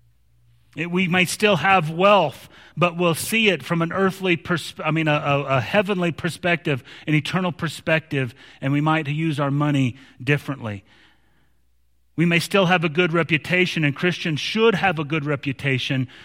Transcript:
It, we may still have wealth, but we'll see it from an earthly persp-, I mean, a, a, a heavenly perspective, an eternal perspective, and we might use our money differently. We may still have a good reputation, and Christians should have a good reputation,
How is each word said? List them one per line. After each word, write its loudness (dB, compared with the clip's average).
It, -6
we 0
may 2
still 2
have 2
wealth, 2
but 0
we'll 2
see 0
it 0
from -2
an -2
earthly 0
persp-, -6
I 0
mean, 0
a, 4
a, 0
a 2
heavenly 0
perspective, -2
an 2
eternal 0
perspective, -2
and 0
we 2
might 0
use -2
our 0
money 0
differently. -4
We 0
may 2
still 2
have 2
a -2
good 0
reputation, 0
and 0
Christians -2
should 2
have 0
a -4
good -4
reputation, -2